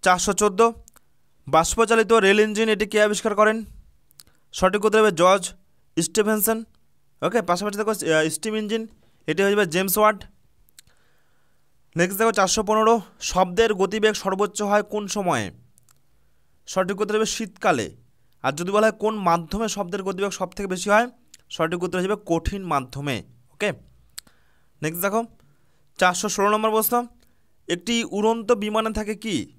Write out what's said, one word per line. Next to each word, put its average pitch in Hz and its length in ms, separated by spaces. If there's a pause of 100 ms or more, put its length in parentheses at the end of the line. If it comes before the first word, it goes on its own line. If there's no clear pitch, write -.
চারশো 185 380
চোদ্দো, 208 260 (800)
বাষ্পচালিত 208 640 (140)
রেল 202 200
ইঞ্জিন 214 280
এটি 208 180
কে 214 60 (100)
আবিষ্কার 208 320
করেন? 214 180 (960)
সঠিক 185 340
উত্তর 214 140
হবে 214 200
জর্জ 185 220 (640)
স্টিফেনসন। 214 520 (640)
ওকে, 185 180 (100)
পাশাপাশি 202 320
দেখো, 214 120
আহ, 156 300 (120)
স্টিম 220 260
ইঞ্জিন 220 220 (440)
এটি 156 160
হয়ে 202 100
যাবে 208 200
জেমস 185 280
ওয়াট। 214 180 (1800)
নেক্সট 185 200
দেখো 226 200
চারশো 190 300
পনেরো, 220 260 (360)
শব্দের 185 400 (100)
গতিবেগ 208 320 (100)
সর্বোচ্চ 196 360 (100)
হয় 208 140 (100)
কোন 208 100 (120)
সময়ে? 165 300 (1200)
সঠিক 185 340
উত্তর 208 160
হবে 220 180
শীতকালে। 175 520 (580)
আর 135 140
যদি 180 160
বলা 214 120
হয় 214 160
কোন 214 100 (160)
মাধ্যমে 175 460
শব্দের 196 320
গতিবেগ 190 320
সব 185 160
থেকে 202 180
বেশি 185 200
হয়? 233 140 (480)
সঠিক 165 300
উত্তর 180 160
হিসেবে 196 160 (140)
কঠিন 165 300 (120)
মাধ্যমে। 135 420 (380)
ওকে, 202 160 (1120)
নেক্সট 160 240
দেখো 202 160 (760)
চারশো 180 360
ষোলো 202 180
নম্বর 214 220
প্রশ্ন, 220 200 (760)
একটি 175 260 (220)
উড়ন্ত 220 320 (140)
বিমানে 220 360
থাকে 214 240
কি? 214 120 (240)